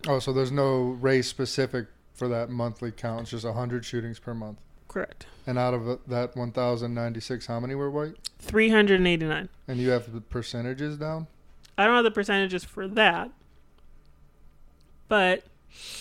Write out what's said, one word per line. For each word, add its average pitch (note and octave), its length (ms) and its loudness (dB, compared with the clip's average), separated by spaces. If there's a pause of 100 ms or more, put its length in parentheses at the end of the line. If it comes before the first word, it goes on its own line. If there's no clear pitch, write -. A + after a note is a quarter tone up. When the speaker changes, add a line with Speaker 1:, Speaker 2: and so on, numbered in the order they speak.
Speaker 1:
Oh, C#3 120 2
so C3+ 120 -2
there's C3 200 2
no C3+ 320 2
race B2+ 440 2
specific B2+ 600 -2 (260)
for B2 140 -4
that A#2+ 240 -2
monthly A#2+ 400 -4
count. A#2 300 -6
It's A2+ 100 -12
just A#2 140 -6
a A2+ 80 -4
hundred B2 300 -4
shootings A#2 360 -6
per A#2 160 -10
month. G#2+ 240 -10 (280)
Speaker 2:
Correct. - 380 -8 (220)
Speaker 1:
And B2 100 -2
out B2 160 2
of A#2+ 340 -2
that A#2+ 280 -2
one A#2+ 160 -4
thousand A#2+ 420 0
ninety-six, A#2 540 -6
how A#2 120 -4
many B2+ 140 -6
were C#3 160 -2
white? D3+ 240 -4 (240)
Speaker 2:
Three A3 320 4
hundred G#3 300 6
and F3+ 80 6
eighty-nine. D#3+ 420 0 (180)
Speaker 1:
And B2+ 120 -4
you B2+ 100 2
have A#2 240 0
the A2+ 80 -10
percentages B2+ 760 -6
down? D#3 280 -6 (540)
Speaker 2:
I G3+ 60 6
don't A#3 100 6
have A#3+ 80 6
the A3+ 80 4
percentages G3 520 0
for - 260 -10
that, G#3 420 2 (1800)
but F#3+ 360 4 (580)